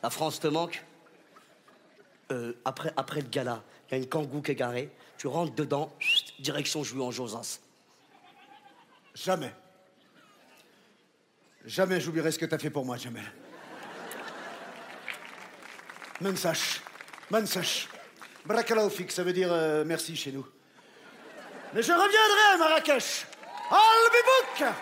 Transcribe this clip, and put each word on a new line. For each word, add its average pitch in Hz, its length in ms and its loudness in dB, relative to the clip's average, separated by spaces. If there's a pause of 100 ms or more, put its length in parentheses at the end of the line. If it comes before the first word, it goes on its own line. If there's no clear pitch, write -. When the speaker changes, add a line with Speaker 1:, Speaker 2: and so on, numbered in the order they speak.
Speaker 1:
La 175 80 -2
France - 280 -4
te - 80 -2
manque. 165 380 -2 (1500)
Euh, 120 220 -4 (120)
après, 147 320 -4
après 147 240 -4
le 127 80 -8
gala, 120 340 -4 (260)
il - 40 -6
y - 20 -4
a 131 40 0
une 131 100 -6
kangou 147 340 -4
qui 143 100 -2
est - 20 0
garée. 123 400 -4 (220)
Tu - 100 -10
rentres 156 280 -2
dedans, 147 440 -2
chut, - 420 0
direction 139 440 -2
Jouy 131 180 -4
en 123 80 -2
Josas. 117 500 -8 (1500)
Speaker 2:
Jamais. 156 380 -2 (2000)
Jamais 185 360 0
j'oublierai 160 300 0
ce 156 80 -4
que 170 60 -2
t'as 156 140 -2
fait 151 120 -4
pour 135 140 -4
moi, 123 140 -4
Jamel. 113 260 -10 (3000)
Mensach. 175 600 -2 (480)
Mensach. 190 580 -2 (560)
Barakallahu 214 460 2
fik, 180 200 -8
ça 180 140 -4
veut 180 80 0
dire, 180 180 2
euh, 156 340 2
merci 160 300 -4
chez 143 160 -6
nous. 135 160 -10 (1300)
Mais 220 100 0
je 311 100 2
reviendrai 403 640 6
à - 40 4
Marrakech. 311 680 2 (440)
Al 453 420 8
Bibouk. 480 680 4